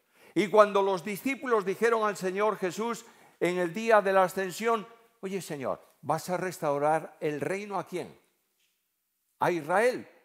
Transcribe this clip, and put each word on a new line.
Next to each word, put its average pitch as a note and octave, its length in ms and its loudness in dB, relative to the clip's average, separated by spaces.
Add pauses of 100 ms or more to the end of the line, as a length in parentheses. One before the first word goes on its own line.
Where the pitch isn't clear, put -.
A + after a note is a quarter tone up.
(340)
Y F#3+ 140 2
cuando G3+ 320 6
los G3 240 0
discípulos A3+ 600 -2
dijeron A3 400 0
al G#3 120 0
Señor F#3+ 400 -2
Jesús G3+ 480 -6 (360)
en F3+ 180 0
el E3+ 160 -2
día A3 260 4
de G3 120 2
la F#3+ 120 6
ascensión, F#3+ 640 -2 (340)
"Oye, F#3+ 220 -8
Señor, B2+ 400 -6 (200)
¿vas D3+ 280 -2
a F3+ 60 0
restaurar D#3 840 -2
el D3 200 -4
reino G3 380 -4
a D#3+ 80 -6
quién? A#2+ 320 -10 (1200)
¿A D3 100 0
Israel? F3 580 0 (160)